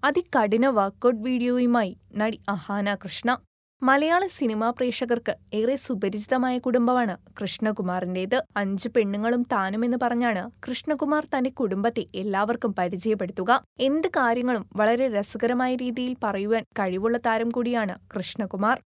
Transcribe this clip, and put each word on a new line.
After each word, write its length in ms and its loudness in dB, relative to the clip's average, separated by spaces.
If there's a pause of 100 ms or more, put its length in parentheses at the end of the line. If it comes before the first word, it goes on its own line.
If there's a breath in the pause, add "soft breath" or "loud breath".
അതികഠിന 580 2 (120)
വർക്കൗട്ട് 500 2
വീഡിയോയുമായി 640 2 (280)
നടി 180 0 (180)
അഹാന 380 -2 (100)
കൃഷ്ണ. 340 -2 (500)
മലയാള 360 4 (120)
സിനിമാ 320 0 (100)
പ്രേക്ഷകർക്ക് 560 -2 (260)
ഏറെ 240 2
സുപരിചിതമായ 720 -2 (100)
കുടുംബമാണ് 500 2 (240)
കൃഷ്ണകുമാറിന്റേത്. 960 -2 (240)
അഞ്ച് 340 -2
പെണ്ണുങ്ങളും 460 2 (120)
താനുമെന്ന് 500 0
പറഞ്ഞാണ് 400 0 (220)
കൃഷ്ണകുമാർ 580 -2 (100)
തന്റെ 260 0
കുടുംബത്തെ 440 0 (180)
എല്ലാവർക്കും 580 0
പരിചയപ്പെടുത്തുക. 840 0 (260)
എന്ത് 200 0 (120)
കാര്യങ്ങളും 460 2 (160)
വളരെ 260 4 (100)
രസകരമായ 560 0 (100)
രീതിയിൽ 320 -4 (100)
പറയുവാൻ 400 0 (140)
കഴിവുള്ള 480 0
താരം 300 0
കൂടിയാണ് 380 0 (200)
കൃഷ്ണകുമാർ. 640 -2 (160)